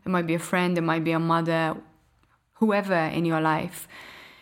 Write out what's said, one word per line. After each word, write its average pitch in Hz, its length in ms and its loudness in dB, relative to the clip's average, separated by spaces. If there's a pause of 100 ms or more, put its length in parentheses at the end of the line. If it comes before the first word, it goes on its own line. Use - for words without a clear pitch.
It 196 60 -4
might 175 160 0
be 160 80 0
a 170 40 0 (120)
friend, 180 260 2
it 165 60 0
might 160 220 0
be 165 80 2
a 160 60 0
mother, 165 580 0 (760)
whoever 196 460 2 (180)
in 170 60 0
your 160 160 0
life. 160 460 -2 (560)